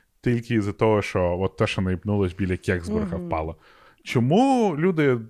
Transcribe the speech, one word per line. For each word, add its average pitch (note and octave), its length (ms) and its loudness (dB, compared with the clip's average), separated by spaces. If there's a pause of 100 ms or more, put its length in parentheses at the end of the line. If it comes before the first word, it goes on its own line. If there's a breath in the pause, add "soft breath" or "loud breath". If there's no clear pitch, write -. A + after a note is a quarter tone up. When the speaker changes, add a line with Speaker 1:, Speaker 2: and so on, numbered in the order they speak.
(220 soft breath)
Speaker 1:
тільки A#2+ 340 0
із-за G2+ 180 0
того, A2 280 2
що F2+ 380 -2
от F#2+ 180 -4
те, A2+ 100 0
що - 140 -4
наїбнулось F#2 520 0
біля F#2 240 -2
Кексбурга, F2+ 600 -4
Speaker 2:
Мгм. F3 100 -8
Speaker 1:
впало. D#2+ 280 -4 (480 soft breath)
Чому G3+ 720 2
люди D#3 400 2 (120)